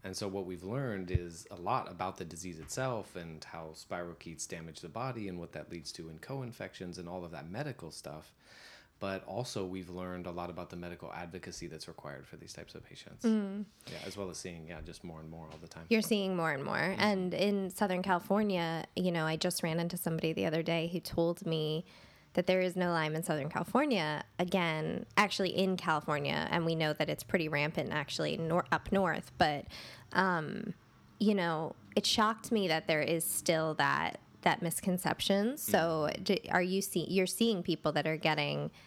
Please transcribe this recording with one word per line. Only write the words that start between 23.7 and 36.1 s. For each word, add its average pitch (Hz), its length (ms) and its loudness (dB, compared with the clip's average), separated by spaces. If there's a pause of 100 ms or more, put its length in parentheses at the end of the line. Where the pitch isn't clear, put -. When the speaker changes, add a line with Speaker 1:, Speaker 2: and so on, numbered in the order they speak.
Speaker 2:
again, 170 680 0 (100)
actually 196 400 4
in 190 200 4
California, 151 760 2
and 165 160 2
we 165 80 2
know 160 180 2
that 151 160 0
it's 151 140 -2
pretty 165 260 2
rampant 151 440 0
actually 151 440 -2
nor-, 165 340 2
up - 220 0
north, 190 460 2
but, 151 260 4 (480)
um, 175 600 2 (440)
you 208 160 6
know, 165 400 0 (220)
it - 100 2
shocked 220 460 2
me 202 160 4
that 160 180 2
there 156 140 6
is 160 240 2
still 160 500 2
that, 139 460 2 (220)
that 160 180 4
misconception. 196 960 2
So 160 560 4